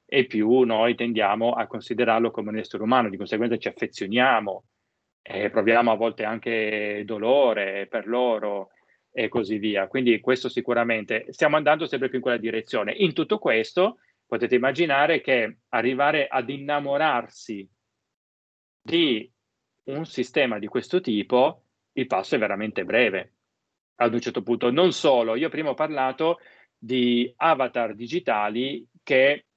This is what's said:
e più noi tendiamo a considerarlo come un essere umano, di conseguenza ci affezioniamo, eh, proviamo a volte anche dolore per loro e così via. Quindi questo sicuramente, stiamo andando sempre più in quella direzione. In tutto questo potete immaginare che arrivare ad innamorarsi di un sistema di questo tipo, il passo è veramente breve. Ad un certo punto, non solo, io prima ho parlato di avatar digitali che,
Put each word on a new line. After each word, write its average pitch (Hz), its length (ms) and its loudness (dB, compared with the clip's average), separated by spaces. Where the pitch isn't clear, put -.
e 135 200 2
più 107 240 0
noi 113 320 2
tendiamo 113 580 0
a 113 120 -2
considerarlo 113 680 0
come 104 180 -8
un 107 80 -6
essere 107 260 -8
umano, 117 260 2
di 95 60 -10
conseguenza 110 420 -2
ci - 120 -6
affezioniamo, 107 960 -2
eh, 101 280 -4
proviamo 113 420 2
a 110 40 2
volte 110 300 -2
anche 107 800 -4
dolore 104 840 0
per 104 180 -6
loro 107 680 -2
e 113 200 -2
così 107 300 -2
via. 101 280 0
Quindi 120 320 2
questo 127 300 0
sicuramente, 117 800 -2
stiamo 151 260 2
andando 151 300 2
sempre 131 240 -2
più 131 80 -4
in 123 60 -6
quella 123 140 0
direzione. 110 540 -4
In 185 220 0
tutto 196 260 0
questo 175 600 0
potete 117 300 0
immaginare 143 640 2
che 117 380 0
arrivare 135 580 0
ad 127 220 -4
innamorarsi 139 1160 -4
di 151 480 0
un 143 200 -8
sistema 123 540 -2
di 104 80 -8
questo 175 340 -2
tipo, 147 600 0
il 127 140 -4
passo 95 280 -2
è - 40 2
veramente 104 440 -4
breve. 98 500 0
Ad 117 180 0
un 120 80 -2
certo 104 220 -6
punto, 117 280 0
non 165 200 4
solo, 120 440 2
io 151 140 -2
prima 151 200 -4
ho 127 40 0
parlato 156 680 -2
di 123 600 0
avatar 127 580 0
digitali 120 880 -4
che, 139 440 2